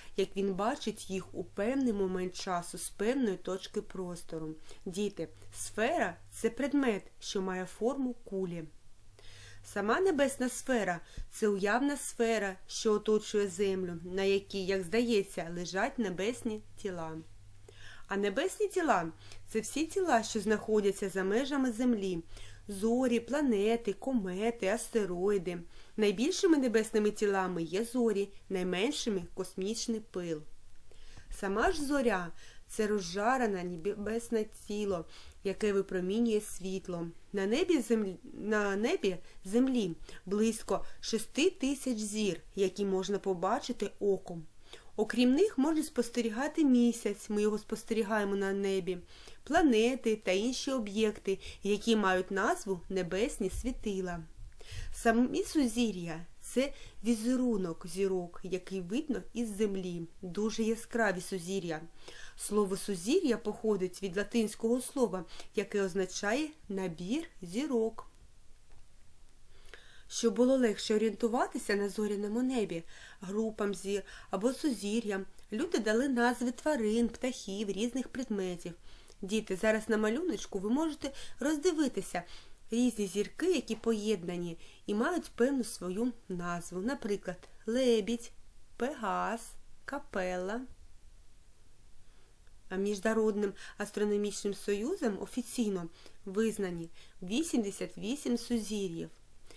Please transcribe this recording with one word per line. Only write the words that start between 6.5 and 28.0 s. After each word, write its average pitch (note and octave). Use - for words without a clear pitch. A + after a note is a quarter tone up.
що -
має F#3
форму B3+
кулі. F3
Сама G#3+
небесна C4+
сфера — G3+
це -
уявна G#3+
сфера, G#3+
що -
оточує G#3
Землю, F#3
на F#3
якій, G3
як F#3+
здається, G3
лежать F3+
небесні G#3+
тіла. F3
А G3
небесні C4
тіла — A3+
це A3
всі C#4
тіла, D#4+
що A3
знаходяться G#3
за F#3
межами C4
Землі. G#3
Зорі, A#3
планети, A#3
комети, G#3+
астероїди. F#3+
Найбільшими C4
небесними A3
тілами F#3+
є F3
зорі, A3+